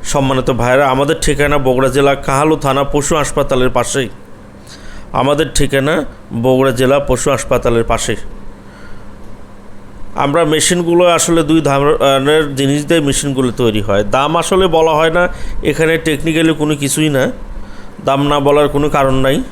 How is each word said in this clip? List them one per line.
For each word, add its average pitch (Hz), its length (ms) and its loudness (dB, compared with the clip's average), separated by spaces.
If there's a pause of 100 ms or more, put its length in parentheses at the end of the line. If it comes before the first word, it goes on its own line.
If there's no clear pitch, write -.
সম্মানিত 131 460 0
ভাইরা, 127 380 2
আমাদের 139 320 0
ঠিকানা 143 380 0
বগুড়া 131 300 2
জেলা 139 260 2
কাহালু 147 420 0
থানা 139 280 0
পশু 147 320 0
হাসপাতালের 135 540 0
পাশেই। 123 380 -2 (1040)
আমাদের 143 420 0
ঠিকানা 143 500 2 (280)
বগুড়া 131 380 2
জেলা 131 280 2
পশু 139 320 0
হাসপাতালের 123 540 0
পাশেই। 113 320 -2 (2000)
আমরা 143 300 2
মেশিনগুলো 170 600 2
আসলে 165 380 2
দুই 160 180 4
ধরনের 139 960 2
জিনিস 139 320 0
দিয়ে 165 140 2
মেশিনগুলো 135 500 0
তৈরি 110 300 0
হয়। 101 240 0
দাম 135 320 0
আসলে 185 300 0
বলা 160 240 2
হয় 160 200 2
না 175 180 0 (340)
এখানে, 160 360 0
টেকনিক্যালি 160 560 0
কোনো 151 220 0
কিছুই 143 320 0
না, 139 220 0 (760)
দাম 139 240 0
না 147 120 2
বলার 143 280 2
কোনো 143 220 0
কারণ 135 240 2
নাই। 135 380 2